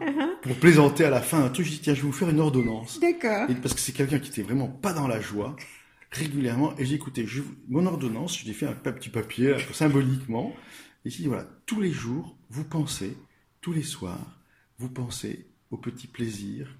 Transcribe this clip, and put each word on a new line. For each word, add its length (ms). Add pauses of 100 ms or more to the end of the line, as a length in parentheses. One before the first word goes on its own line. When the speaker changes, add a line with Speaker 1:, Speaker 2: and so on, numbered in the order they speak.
Speaker 1:
Uh-huh. 420
Speaker 2:
pour 140
plaisanter 480
à 60
la 120
fin 200
un 60
truc. 180
Je 60
dis, 80
tiens, 140
je 80
vais 40
vous 60
faire 160
une 120
ordonnance. 600
Speaker 1:
D'accord. 500
Speaker 2:
Et 40
parce 200
que 60
c'est 120
quelqu'un 260
qui 120
était 120
vraiment 260
pas 240
dans 160
la 120
joie, 360 (560)
régulièrement. 640
Et 80
j'ai 60
dit, 60
écoutez, 300
je 160
vous, 120 (140)
mon 180
ordonnance, 520
je 80
l'ai 60
fait 140
un 80
pa-, 180
petit 160
papier, 440
là, 60 (140)
symboliquement. 840 (500)
Et 60
j'ai 120
dit, 60
voilà, 200 (180)
tous 140
les 120
jours, 440 (140)
vous 140
pensez, 520 (460)
tous 100
les 100
soirs, 560 (400)
vous 120
pensez 560 (240)
aux 80
petits 300
plaisirs 720